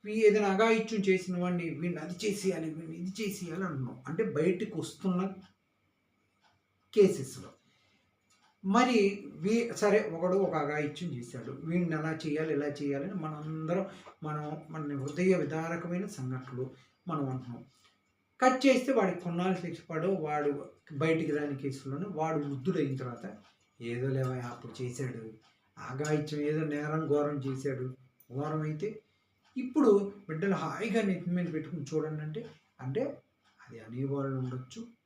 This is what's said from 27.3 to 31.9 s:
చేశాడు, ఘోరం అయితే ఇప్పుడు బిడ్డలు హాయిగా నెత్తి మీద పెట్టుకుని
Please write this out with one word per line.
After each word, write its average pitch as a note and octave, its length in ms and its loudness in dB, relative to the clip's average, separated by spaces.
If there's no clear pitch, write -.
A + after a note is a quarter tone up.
చేశాడు, C3 480 -4
ఘోరం D3+ 280 -2
అయితే D3+ 400 -4
ఇప్పుడు A3+ 560 6
బిడ్డలు E3+ 260 0
హాయిగా F#3+ 480 0
నెత్తి F3+ 300 0
మీద F3 220 0
పెట్టుకుని D#3 400 -4